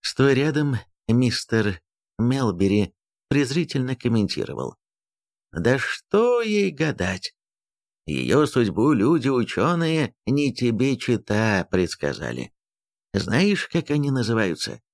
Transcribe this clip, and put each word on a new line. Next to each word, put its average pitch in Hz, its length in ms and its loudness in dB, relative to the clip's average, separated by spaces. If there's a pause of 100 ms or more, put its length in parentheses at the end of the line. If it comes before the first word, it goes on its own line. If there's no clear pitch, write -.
Стоя 135 320 2
рядом, 143 420 0 (320)
мистер 110 720 0 (380)
Мелбери 104 720 2 (360)
презрительно 139 680 -2
комментировал: 98 800 -4 (760)
«Да 120 280 0
что 240 640 0
ей 208 300 0
гадать? - 640 -4 (680)
Ее 76 400 2
судьбу 123 480 2
люди-ученые 143 1200 0 (140)
не 139 260 0
тебе 123 440 0
чита 107 760 0
предсказали. 69 800 -4 (600)
Знаешь, 127 540 0
как - 220 -4
они 143 220 0
называются? 107 680 -2 (120)